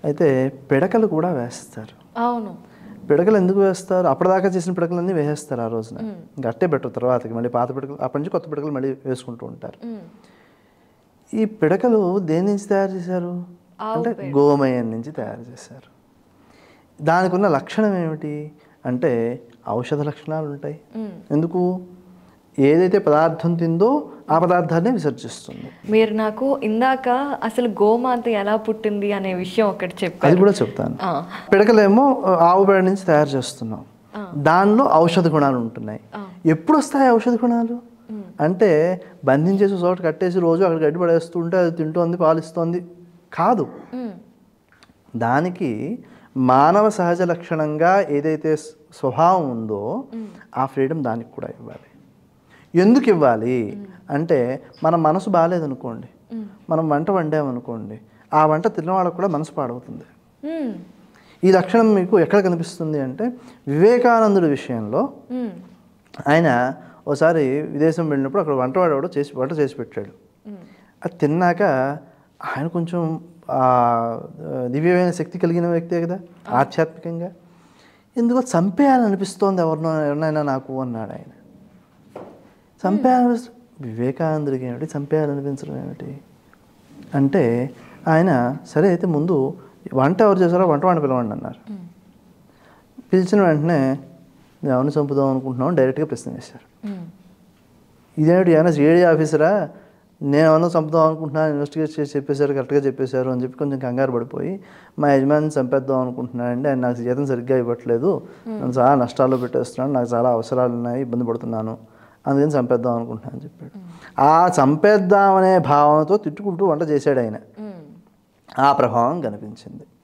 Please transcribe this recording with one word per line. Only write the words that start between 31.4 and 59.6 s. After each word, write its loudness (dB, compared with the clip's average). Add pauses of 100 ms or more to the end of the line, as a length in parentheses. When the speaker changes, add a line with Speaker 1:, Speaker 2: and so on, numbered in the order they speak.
Speaker 1:
పిడకలేమో, 6
ఆ, 4
ఆవు 6
పేడ 4
నుంచి 0
తయారు 4
చేస్తున్నాం. -6 (300)
Speaker 2:
ఆ. -12
Speaker 1:
దానిలో 4
ఔషధ 4
గుణాలు 2
ఉంటున్నాయి. -8 (160)
Speaker 2:
ఆ. -12 (200)
Speaker 1:
ఎప్పుడు 2
వస్తాయి 2
ఔషధ 2
గుణాలు? 0 (320)
Speaker 2:
మ్మ్. -12 (180)
Speaker 1:
అంటే 2 (240)
బంధించేసి 4
ఒక -4
చోట 0
కట్టేసి 0
రోజు 2
అక్కడ 2
గడ్డి 0
పడేస్తుంటే 0
అది 2
తింటోంది, -2
పాలిస్తోంది 0 (480)
కాదు. 0 (280)
Speaker 2:
మ్మ్. -10 (1080)
Speaker 1:
దానికి -2 (340)
మానవ 4
సహజ 0
లక్షణంగా 0
ఏదైతే 0
స్-, -14
స్వభావం 2
ఉందో -6 (120)
Speaker 2:
మ్మ్. -12 (300)
Speaker 1:
ఆ 0
ఫ్రీడమ్ -4
దానికి -6
కూడా -12
ఇవ్వాలి. -18 (1000)
ఎందుకు 6
ఇవ్వాలి 2
Speaker 2:
మ్మ్. -16 (240)
Speaker 1:
అంటే, 0 (200)
మన 4
మనసు 2
బాగాలేదనుకోండి, -2
Speaker 2:
మ్మ్. -12 (240)
Speaker 1:
మనం 0
వంట 0
వండామనుకోండి, -4 (340)
ఆ 4
వంట 2
తిన్న -4
వాళ్ళకు -2
కూడా -4
మనసు -4
పాడవుతుంది. -10 (480)